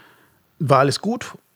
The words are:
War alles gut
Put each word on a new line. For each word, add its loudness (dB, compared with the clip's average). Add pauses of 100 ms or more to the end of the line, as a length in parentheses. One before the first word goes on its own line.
(580)
War 2
alles 2
gut -8 (220)